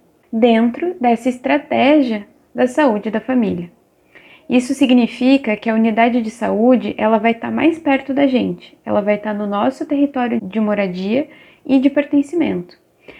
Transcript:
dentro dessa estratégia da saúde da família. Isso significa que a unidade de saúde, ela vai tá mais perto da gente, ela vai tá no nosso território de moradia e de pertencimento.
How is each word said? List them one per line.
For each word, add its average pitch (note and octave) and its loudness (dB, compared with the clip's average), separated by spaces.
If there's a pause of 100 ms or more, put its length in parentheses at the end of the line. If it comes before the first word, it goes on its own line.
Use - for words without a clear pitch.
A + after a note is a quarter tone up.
(320)
dentro A#3 2
dessa A#3 0
estratégia B3+ 0 (260)
da B3+ 0
saúde A#3 0
da A3 -2
família. F#3+ -2 (800)
Isso B3 0
significa B3 2
que A3+ -6
a A3 0
unidade A3+ 2
de A3 -6
saúde, G#3+ 0
ela A3 2
vai A3+ 2
tá A#3 -8
mais C#4 0
perto C4+ -2
da C#4+ 2
gente, G3+ -2
ela G#3+ -2
vai G#3 0
tá G#3 -6
no G#3 -6
nosso A3 -4
território C#4 -2
de G3+ -6
moradia G#3 -2 (380)
e C4+ 2
de C4+ 2
pertencimento. C#4+ -2 (420)